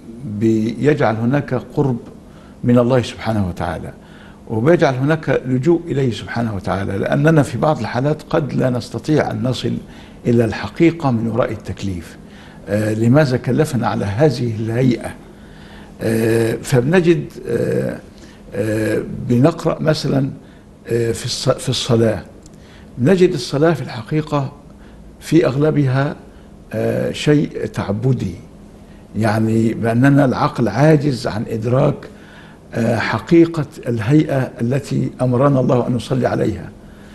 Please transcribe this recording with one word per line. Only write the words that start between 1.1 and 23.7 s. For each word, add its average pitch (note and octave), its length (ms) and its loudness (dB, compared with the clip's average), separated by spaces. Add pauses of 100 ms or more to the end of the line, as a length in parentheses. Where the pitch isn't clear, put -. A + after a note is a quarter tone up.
هناك C3 380 -2
قرب C3 420 -2 (680)
من B2 140 4
الله B2 240 4
سبحانه G#2 460 -2
وتعالى، E2 440 -6 (560)
وبيجعل C#3 460 2
هناك C#3 520 0
لجوء C3 400 2
إليه C3 260 -2
سبحانه G#2+ 420 -6
وتعالى، G2 440 -4
لأننا C#3+ 440 2
في A#2 160 -2
بعض D3+ 200 0
الحالات C3+ 520 -2
قد D3+ 220 -2
لا C3+ 180 0
نستطيع B2 600 -2
أن G#2+ 120 -6
نصل A#2+ 300 -2 (540)
إلى A#2 180 4
الحقيقة C#3+ 680 0
من A2+ 160 -2
وراء A2+ 260 0
التكليف. F#2+ 640 -10 (520)
آه، G#2+ 260 0
لماذا B2 420 4
كلفنا B2+ 500 0
على A2+ 180 -2
هذه A#2+ 560 0
الهيئة؟ A#2 540 0 (880)
آه، A2+ 600 0
فبنجد، D#3 640 4 (240)
آه، - 500 -2 (560)
آه، G#2+ 480 -2 (260)
بنقرأ C#3+ 540 2
مثلا، C#3+ 480 0 (580)
آه، A#2 240 0
في - 140 -6
الص-، - 320 -2
في - 100 -8
الصلاة، A2+ 540 0 (760)
نجد F3 340 4
الصلاة D#3 400 0